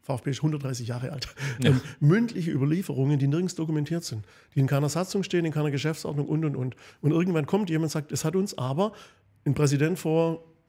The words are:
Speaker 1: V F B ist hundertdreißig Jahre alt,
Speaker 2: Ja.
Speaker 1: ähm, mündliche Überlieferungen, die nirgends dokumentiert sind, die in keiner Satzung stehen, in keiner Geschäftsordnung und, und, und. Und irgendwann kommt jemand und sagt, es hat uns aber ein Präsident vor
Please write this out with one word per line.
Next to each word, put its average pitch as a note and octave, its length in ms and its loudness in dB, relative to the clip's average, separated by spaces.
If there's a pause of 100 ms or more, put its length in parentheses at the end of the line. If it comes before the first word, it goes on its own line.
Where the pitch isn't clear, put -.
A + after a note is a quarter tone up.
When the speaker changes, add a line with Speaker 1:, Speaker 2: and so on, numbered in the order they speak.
Speaker 1:
V C3+ 140 -4
F - 80 -8
B C#3+ 80 -2
ist B2+ 100 -4
hundertdreißig C3+ 480 -2
Jahre B2 240 -6
alt, B2+ 160 -10 (340)
Speaker 2:
Ja. C#3 60 6
Speaker 1:
ähm, C3 120 6 (200)
mündliche F3+ 500 4
Überlieferungen, C#3+ 640 0
die C#3 100 2
nirgends F3 280 0
dokumentiert D#3+ 480 -2
sind, G#2+ 220 -8 (300)
die D3 40 2
in C3+ 80 4
keiner C#3+ 220 2
Satzung F#3 340 -2
stehen, E3+ 220 0
in D3+ 80 -2
keiner D3+ 180 0
Geschäftsordnung C#3+ 560 -2
und, D#3 160 0
und, C3+ 140 -2
und. B2+ 180 -4 (260)
Und D3 100 4
irgendwann E3 340 2
kommt G3 240 0
jemand D#3+ 160 0
und D3+ 60 -2
sagt, D3+ 200 -6
es C#3+ 140 -4
hat E3 100 -2
uns F#3+ 220 -2
aber D3 340 -2 (540)
ein C#3 80 2
Präsident D3 460 2
vor E3 440 0 (260)